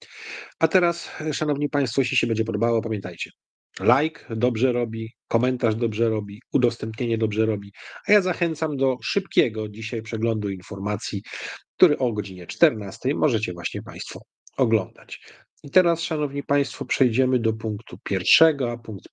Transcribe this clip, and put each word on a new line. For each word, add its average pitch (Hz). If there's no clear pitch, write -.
A 165
teraz, 175
szanowni 147
państwo, 139
jeśli -
się 120
będzie 110
podobało, 113
pamiętajcie, 101
like 127
dobrze 120
robi, 113
komentarz 120
dobrze 113
robi, 104
udostępnienie 117
dobrze 110
robi, 101
a 196
ja 208
zachęcam 165
do 131
szybkiego 113
dzisiaj 110
przeglądu 110
informacji, 98
który 156
o 123
godzinie 92
czternastej 120
możecie 120
właśnie 87
państwo -
oglądać. 110
I 143
teraz, 170
szanowni 143
państwo, 143
przejdziemy 127
do 110
punktu 107
pierwszego, 131
a 117
punkt 107